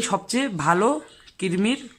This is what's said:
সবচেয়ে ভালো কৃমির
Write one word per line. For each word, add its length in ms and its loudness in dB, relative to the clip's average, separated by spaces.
সবচেয়ে 340 -2
ভালো 220 4
কৃমির 400 0